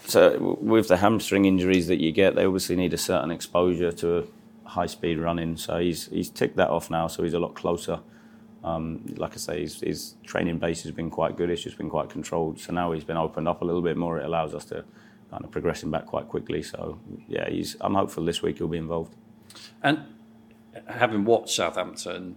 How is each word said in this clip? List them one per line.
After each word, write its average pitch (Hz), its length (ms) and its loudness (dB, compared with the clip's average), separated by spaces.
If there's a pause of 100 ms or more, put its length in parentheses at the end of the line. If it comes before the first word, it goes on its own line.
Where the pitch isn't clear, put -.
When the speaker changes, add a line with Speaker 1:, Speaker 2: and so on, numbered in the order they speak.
Speaker 1:
so 87 260 8
w-, 90 280 0
with 110 280 4
the 90 80 6
hamstring 101 480 4
injuries 92 440 4
that 85 120 2
you 80 120 2
get, 95 220 6
they 90 120 4
obviously 92 300 0
need 87 180 0
a 82 40 -2
certain 82 320 0
exposure 87 600 0
to 85 340 -2 (380)
high-speed 85 540 -2
running. 85 400 -2
So - 200 -4
he's, 87 280 -2
he's 90 240 -4
ticked - 260 -2
that 92 140 4
off 82 200 -2
now, 82 180 0
so - 140 -6
he's 82 120 0
a 85 60 0
lot - 140 -4
closer. 87 460 -4 (640)
Um, 82 420 -6 (120)
like - 180 -6
I - 20 -14
say, 80 240 -4
his, 80 200 -6
his - 340 -4 (100)
training 87 340 0
base 82 260 -2
has 78 80 -8
been 82 180 -4
quite - 260 0
good. 87 140 0
It's 85 120 -2
just - 140 -10
been 80 140 -6
quite 76 180 -2
controlled. 80 520 -4
So - 120 -10
now 85 200 0
he's 78 120 -4
been 82 140 -4
opened 80 300 -2
up 87 120 0
a 87 40 -4
little 87 180 2
bit 82 160 0
more. 85 200 -2
It 69 60 -6
allows 78 300 -2
us 76 120 -10
to - 180 -10 (460)
kind - 140 -12
of - 60 -16
progress 85 320 -2
him 78 80 -4
back - 160 -2
quite 73 220 -4
quickly. 80 340 -4
So, - 360 -10 (300)
yeah, - 220 -4
he's, 85 300 -4
I'm 101 140 0
hopeful 95 300 0
this 85 180 0
week 85 160 -2
he'll 87 100 -2
be 82 100 -4
involved. 80 380 -6 (640)
Speaker 2:
And 147 160 2 (880)
having 113 380 2
watched 113 260 4
Southampton, 90 880 -4